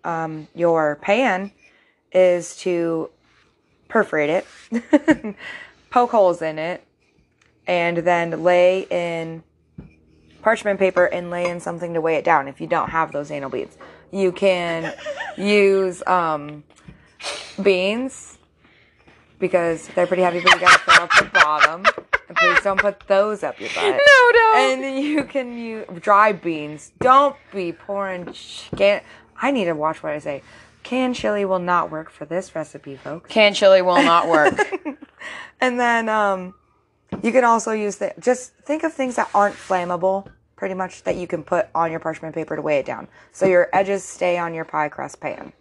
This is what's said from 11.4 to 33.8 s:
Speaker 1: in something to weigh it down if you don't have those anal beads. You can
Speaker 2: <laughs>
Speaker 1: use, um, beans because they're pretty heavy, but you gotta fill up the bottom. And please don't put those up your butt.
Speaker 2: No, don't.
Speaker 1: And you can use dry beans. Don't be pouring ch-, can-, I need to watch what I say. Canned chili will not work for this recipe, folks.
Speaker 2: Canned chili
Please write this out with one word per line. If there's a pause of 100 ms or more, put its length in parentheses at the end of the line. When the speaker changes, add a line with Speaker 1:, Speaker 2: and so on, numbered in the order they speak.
Speaker 1:
in
something
to
weigh
it
down
if
you
don't
have
those
anal
beads. (340)
You
can (220)
Speaker 2:
<laughs>
Speaker 1:
use,
um, (1000)
beans (1000)
because
they're
pretty
heavy,
but
you
gotta
fill
up
the
bottom. (440)
And
please
don't
put
those
up
your
butt.
Speaker 2:
No,
don't.
Speaker 1:
And
you
can
use (140)
dry
beans.
Don't (160)
be
pouring
ch-,
can-, (340)
I
need
to
watch
what
I
say. (400)
Canned
chili
will
not
work
for
this
recipe,
folks.
Speaker 2:
Canned
chili